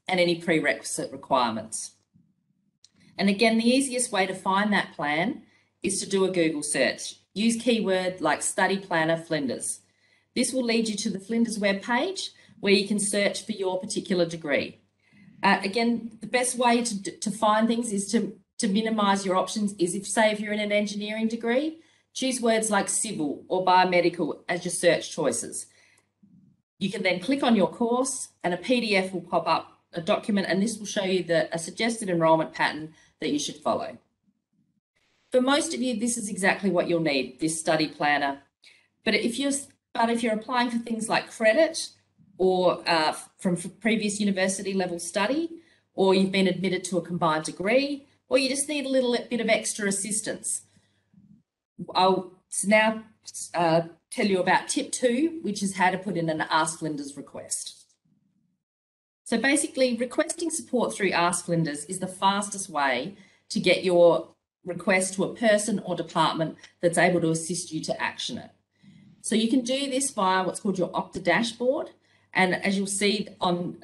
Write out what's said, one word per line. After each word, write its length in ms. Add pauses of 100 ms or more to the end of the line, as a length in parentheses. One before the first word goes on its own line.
and 100
any 180
prerequisite 760
requirements. 840 (1200)
And 100
again, 300
the 100
easiest 420
way 140
to 100
find 380
that 220
plan 480 (400)
is 180
to 80
do 160
a 60
Google 320
search. 540 (180)
Use 220
keyword 680
like 180
study 380
planner 400
Flinders. 600 (540)
This 180
will 120
lead 240
you 80
to 140
the 80
Flinders 400
webpage 720 (300)
where 120
you 160
can 100
search 460
for 80
your 260
particular 460
degree. 540 (640)
Uh, 200
again, 580
the 60
best 300
way 260
to, 360
to 120
find 380
things 240
is 200
to, 220 (240)
to 80
minimise 600
your 100
options 380
is 200
if, 120
say, 240
if 100
you're 140
in 60
an 120
engineering 560
degree, 520 (340)
choose 260
words 300
like 180
civil 600
or 160
biomedical 840
as 160
your 80
search 420
choices. 520 (1120)
You 120
can 120
then 180
click 220
on 120
your 140
course 600 (140)
and 120
a 40
P 220
D 160
F 160
will 80
pop 260
up, 360 (100)
a 80
document, 480
and 140
this 160
will 80
show 180
you 180
the, 320
a 40
suggested 500
enrolment 460
pattern 400 (260)
that 100
you 80
should 180
follow. 420 (1300)
For 120
most 320
of 80
you, 180
this 160
is 140
exactly 400
what 180
you'll 120
need, 400
this 200
study 280
planner. 540 (640)
But 100
if 240
you're, 140 (420)
but 140
if 140
you're 120
applying 360
for 80
things 300
like 220
credit 580 (500)
or, 480
uh, 280 (240)
from 160
f-, 120 (140)
previous 400
university 520
level 260
study, 520 (440)
or 200
you've 180
been 140
admitted 380
to 140
a 40
combined 420
degree, 640 (220)
or 100
you 100
just 200
need 180
a 20
little 280 (140)
bit 100
of 80
extra 380
assistance, 760 (1300)
I'll 380 (180)
s-, 140
now, 400 (500)
uh, 280 (280)
tell 160
you 140
about 280
tip 240
two, 500
which 200
is 140
how 140
to 80
put 180
in 120
an 140
Ask 380
Flinders 360
request. 720 (1400)
So 140
basically, 580
requesting 540
support 440
through 180
Ask 340
Flinders 400
is 140
the 60
fastest 640
way 480 (320)
to 120
get 240
your 440 (360)
request 500
to 100
a 100
person 460
or 160
department 600 (240)
that's 160
able 240
to 100
assist 420
you 100
to 200
action 360
it. 120 (720)
So 140
you 140
can 120
do 280
this 220
via 340
what's 160
called 180
your 120
Okta 320
dashboard. 680 (440)
And 220
as 200
you'll 100
see 420 (120)
on 440